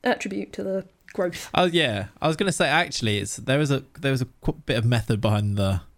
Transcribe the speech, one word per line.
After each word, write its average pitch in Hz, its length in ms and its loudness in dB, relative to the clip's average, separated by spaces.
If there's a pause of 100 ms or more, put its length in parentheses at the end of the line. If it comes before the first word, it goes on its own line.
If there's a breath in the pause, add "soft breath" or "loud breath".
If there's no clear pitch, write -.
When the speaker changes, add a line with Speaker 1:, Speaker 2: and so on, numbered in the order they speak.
Speaker 1:
attribute 202 500 -2
to 202 100 -8
the 190 220 -4 (280)
growth? 180 400 -4
Speaker 2:
Oh, 180 120 4
yeah. 143 420 0 (140)
I 151 60 0
was 160 80 0
gonna 196 160 0
say, 165 160 2
actually, 135 520 2
it's, 101 180 -6
there 127 220 0
was 147 120 2
a, 135 120 0 (160)
there 135 120 0
was 131 100 0
a 127 40 0 (160)
qu-, - 120 0 (120)
bit 117 120 2
of 113 80 2
method 113 360 2
behind 104 340 2
the 95 260 2 (160)